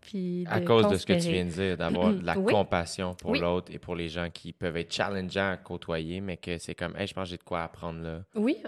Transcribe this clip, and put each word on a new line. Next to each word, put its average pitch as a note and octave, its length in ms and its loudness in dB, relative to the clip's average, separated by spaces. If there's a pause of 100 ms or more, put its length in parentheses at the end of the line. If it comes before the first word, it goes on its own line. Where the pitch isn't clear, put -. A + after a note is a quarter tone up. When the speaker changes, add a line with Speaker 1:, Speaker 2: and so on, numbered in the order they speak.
Speaker 1:
puis F3+ 480 -4
Speaker 2:
À G#3+ 100 2
Speaker 1:
de F3 60 0
Speaker 2:
cause A2+ 240 8
de G2 80 4
ce - 80 -4
que G2+ 80 4
tu F2 60 4
Speaker 1:
considérer. F#2 240 2
Speaker 2:
viens - 20 0
de F2 60 -2
dire, F2+ 260 0
d'avoir F2 360 4
de F2+ 120 -2
la E2+ 100 2
Speaker 1:
<clears throat> G2 40 0
Oui. F#2+ 120 2
Speaker 2:
compassion F2+ 640 0
pour E2+ 180 -8
Speaker 1:
Oui. E2 80 4
Speaker 2:
l'autre F2 340 0
et - 40 -8
pour - 180 -8
les E2+ 140 -4
gens E2+ 220 -4
qui E2 220 -12
peuvent F2 220 -4
être E2+ 160 -4
challengeants G2 600 -2
à F2+ 60 -4
côtoyer, E2+ 600 -6
mais F#2+ 180 -6
que F2 200 -6
c'est E2 160 -8
comme, « F2 240 -6
Hey, G2 100 -4
je - 60 -8
pense F#2+ 120 -4
que F2 40 -8
j'ai F2 80 -8
de - 60 -16
quoi E2+ 200 -4
apprendre E2 380 -8
là. » E2 220 -8 (120)
Speaker 1:
Oui, A3+ 220 2 (100)